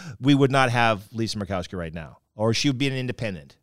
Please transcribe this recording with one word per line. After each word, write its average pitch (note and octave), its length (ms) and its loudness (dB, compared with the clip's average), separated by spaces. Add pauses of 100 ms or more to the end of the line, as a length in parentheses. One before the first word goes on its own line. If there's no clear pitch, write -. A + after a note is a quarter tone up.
(180)
we C#3 160 4
would C#3 160 4
not C3 200 4
have A2+ 420 2
Lisa A2+ 260 -4
Murkowski F#2+ 400 -6
right E2 160 -8
now, D2+ 240 -14 (180)
or A2 160 2
she C#3+ 160 0
would B2+ 100 0
be C#3 100 0
an C3 60 -2
independent, A2 680 -6